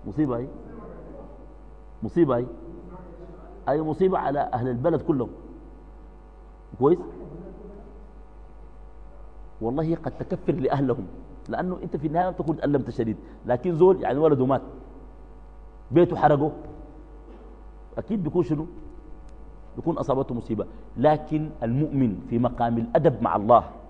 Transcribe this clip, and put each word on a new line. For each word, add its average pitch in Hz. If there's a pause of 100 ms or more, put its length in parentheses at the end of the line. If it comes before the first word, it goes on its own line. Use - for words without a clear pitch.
مصيبة 123
هي. 127 (1600)
مصيبة 131
هي. 123 (1200)
أي 147
مصيبة 180
على 139
أهل 127
البلد 135
كلهم. 131 (1500)
كويس؟ 151 (2500)
والله 156
قد 131
تكفر -
لأهلهم، 127 (420)
لأنه 170
أنت 175
في 151
النهاية 165
ما 185
بتكون 165
ألمت 135
شديد، 113 (300)
لكن 160
زول 180
يعني 120
ولده 147
مات، 135 (1300)
بيته 170
حرقه، 147 (1500)
أكيد 196
بيكون 165
شنو؟ 156 (1120)
بيكون 151
أصابته 131
مصيبة. 110 (300)
لكن 151 (120)
المؤمن 123 (100)
في 117
مقام 117
الأدب 117
مع 95
الله 107 (260)